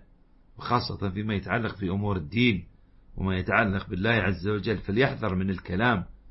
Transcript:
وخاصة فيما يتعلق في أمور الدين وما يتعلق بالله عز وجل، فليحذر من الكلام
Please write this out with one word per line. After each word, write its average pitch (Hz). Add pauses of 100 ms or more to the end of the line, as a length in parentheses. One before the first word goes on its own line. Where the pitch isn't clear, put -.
(580)
وخاصة 101
فيما 104
يتعلق 98
في 95
أمور 98
الدين 92 (480)
وما 92
يتعلق 98
بالله 101
عز 95
وجل، 104
فليحذر 107
من 95
الكلام 107 (260)